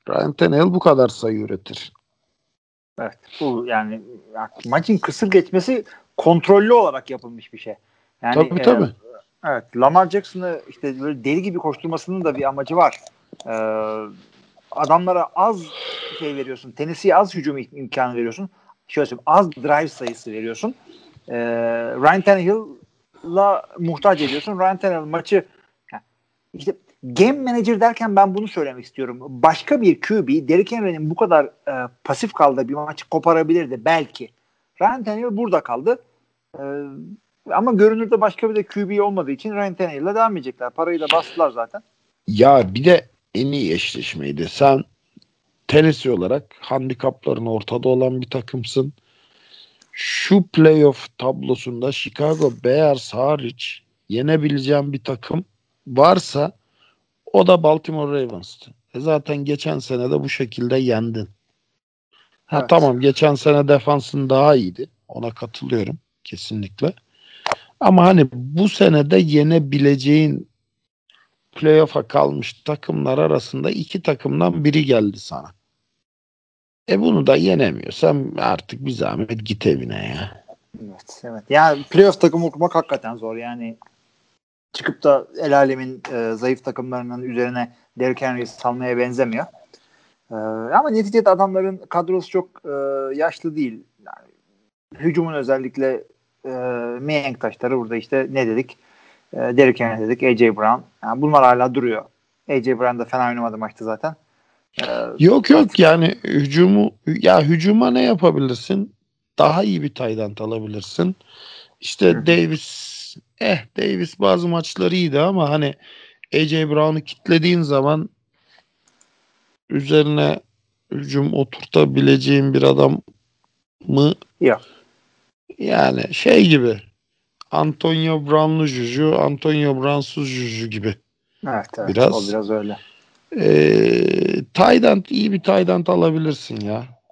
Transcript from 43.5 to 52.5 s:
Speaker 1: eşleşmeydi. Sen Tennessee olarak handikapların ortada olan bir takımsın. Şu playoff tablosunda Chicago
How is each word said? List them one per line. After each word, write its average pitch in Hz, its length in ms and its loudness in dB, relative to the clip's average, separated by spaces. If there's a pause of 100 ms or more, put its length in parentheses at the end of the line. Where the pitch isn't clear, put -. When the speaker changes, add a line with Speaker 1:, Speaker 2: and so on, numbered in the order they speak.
Speaker 1:
eşleşmeydi. 73 760 -6
Sen 139 360 2 (840)
Tennessee 151 440 2
olarak 107 320 -2 (160)
handikapların 131 840 -4
ortada 113 420 -4
olan 127 320 0
bir 127 100 -10
takımsın. 131 600 -6 (1000)
Şu - 500 0
playoff 156 760 4
tablosunda 131 720 -6
Chicago 147 600 -2 (120)